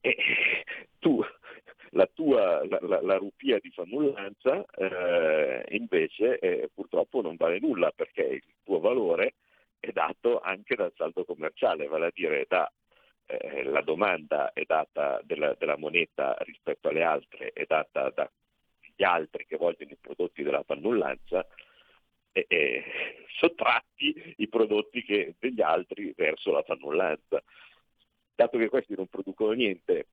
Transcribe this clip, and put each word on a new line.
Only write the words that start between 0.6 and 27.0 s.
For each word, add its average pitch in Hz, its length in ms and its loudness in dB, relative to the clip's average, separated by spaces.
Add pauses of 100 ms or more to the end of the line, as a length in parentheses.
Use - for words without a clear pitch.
tu, 147 240 4 (680)
la 95 220 6
tua, 101 520 4
la, 98 160 0
la, 87 200 0
la 95 160 2
rupia 101 420 -2
di - 120 -10
Fannullanza, 127 920 -2
eh, 82 1040 2
invece, 104 720 0
eh, 90 340 0
purtroppo 98 480 -2
non 82 140 -4
vale 85 240 0
nulla, 101 320 2
perché - 300 -6
il 67 220 -2 (200)
tuo 92 160 0
valore 101 560 2 (440)
è 113 120 -8
dato 98 480 0
anche 98 360 -4
dal 92 200 -2
saldo 82 300 -4
commerciale, 80 600 -2
vale 80 200 0
a 87 60 0
dire 76 340 0
da, 87 240 2 (540)
eh, 71 380 -6
la 71 180 -2
domanda 78 720 -2
è 78 100 -6
data 73 600 -2
della, 73 320 -2
della 73 220 -2
moneta 76 640 -2
rispetto - 480 -6
alle 80 140 0
altre, 73 500 -4
è - 120 -6
data 73 460 -2 (840)
dagli 95 60 2
altri 85 420 0
che 80 120 -8
vogliono 80 340 -2
i 69 80 -20
prodotti 73 440 -6
della 71 200 -2
Fannullanza, 80 840 -2 (840)
e, 92 160 -2
e 71 360 2 (540)
sottratti 151 1000 0
i 107 100 -2
prodotti 110 560 0
che, 92 360 -2
degli 120 220 -2
altri 90 540 0
verso 78 360 0
la 71 120 2
Fannullanza. 76 800 -2 (920)